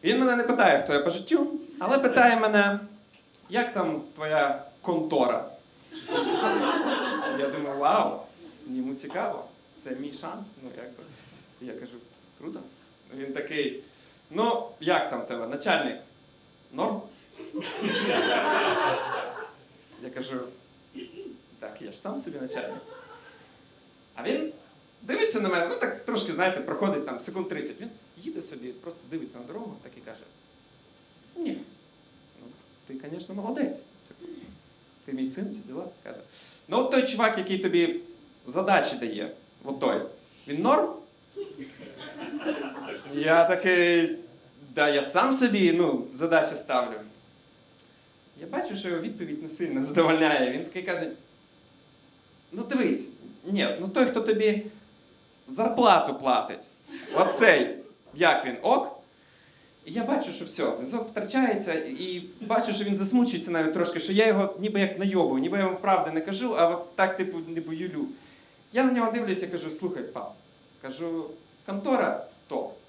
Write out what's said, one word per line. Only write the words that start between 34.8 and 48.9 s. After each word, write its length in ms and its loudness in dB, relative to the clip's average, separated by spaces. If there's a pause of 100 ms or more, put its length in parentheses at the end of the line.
Ти 80 -10
мій 140 -4
син, 280 -6
ці 60 -14
діла», 240 -12 (180)
каже. 160 -14 (500)
«Ну, 100 2
от 120 2
той 160 4
чувак, 320 2
який 200 -2
тобі 420 2 (460)
задачі 500 2
дає, 340 -6 (340)
от 160 -6
той, 220 2 (460)
він 140 -4
норм?» 260 4 (2250)
Я 300 6
такий: 720 4 (560)
«Да 140 4
я 140 4
сам 300 2
собі, 400 4
ну, 320 2 (100)
задачі 400 2
ставлю». 420 -2 (1400)
Я 60 -14
бачу, 300 -4
що 120 -6
його 120 -2